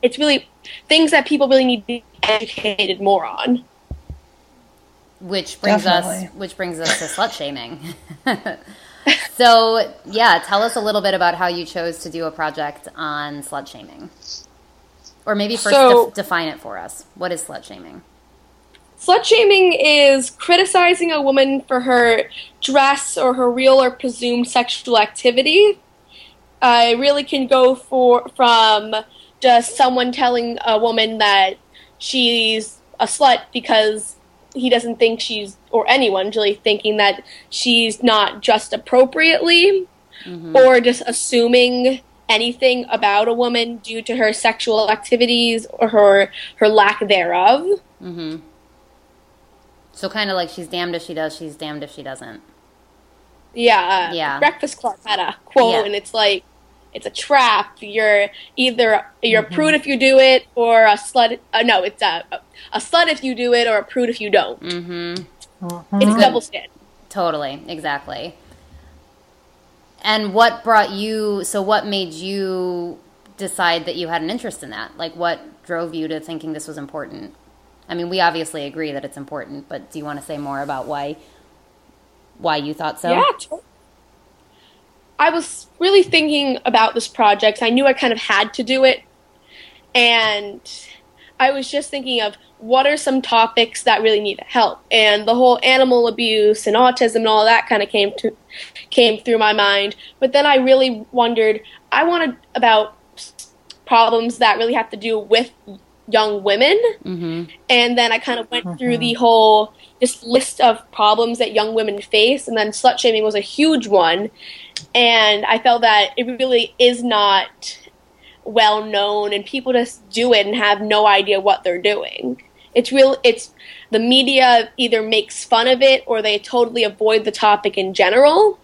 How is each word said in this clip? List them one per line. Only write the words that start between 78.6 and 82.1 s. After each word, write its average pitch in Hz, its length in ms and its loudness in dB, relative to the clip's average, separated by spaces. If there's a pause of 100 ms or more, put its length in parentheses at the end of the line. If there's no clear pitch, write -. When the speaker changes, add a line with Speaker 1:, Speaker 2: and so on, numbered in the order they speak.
Speaker 2:
agree 156 260 -10
that 139 140 -10
it's 139 120 -16
important, 139 520 -14
but - 220 -16
do 160 80 -14
you 147 60 -14
wanna 143 160 -12
say 151 160 -14
more 139 240 -10
about 135 260 -8
why, 143 280 -8 (1200)